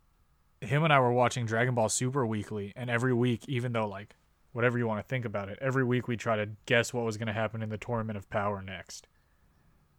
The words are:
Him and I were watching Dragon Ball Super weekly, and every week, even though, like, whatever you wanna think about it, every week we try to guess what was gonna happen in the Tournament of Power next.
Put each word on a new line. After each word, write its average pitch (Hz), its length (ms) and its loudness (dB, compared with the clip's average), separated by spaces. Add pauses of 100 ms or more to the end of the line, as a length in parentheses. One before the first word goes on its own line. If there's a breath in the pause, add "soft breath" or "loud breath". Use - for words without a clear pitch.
(600)
Him 139 240 0
and 160 80 4
I 143 80 8
were 123 140 4
watching 123 320 2
Dragon 117 300 2
Ball 110 140 2
Super 127 360 0
weekly, 104 500 -4
and 123 140 -8
every 120 240 2
week, 120 340 2
even 123 260 -2
though, 110 140 0
like, 101 280 -12 (380)
whatever 120 240 2
you 120 100 2
wanna 104 160 -2
think 127 200 -4
about 101 260 -4
it, 98 120 -12
every 131 220 2
week 123 240 0
we 120 100 -2
try 113 180 0
to 107 140 -2 (160)
guess 117 280 2
what 120 120 -2
was 110 120 -2
gonna 110 160 -4
happen 113 280 -2
in 107 80 -4
the 107 80 -6
Tournament 110 400 -4
of 98 120 -12
Power 101 320 -2
next. 95 460 -14 (920)